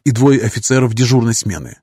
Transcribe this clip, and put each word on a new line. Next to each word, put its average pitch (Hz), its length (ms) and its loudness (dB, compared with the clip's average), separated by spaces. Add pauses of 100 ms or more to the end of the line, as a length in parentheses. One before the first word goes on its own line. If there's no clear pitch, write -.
и 127 60 2
двое 131 300 4
офицеров 117 520 -2
дежурной 117 400 2
смены. 80 500 -6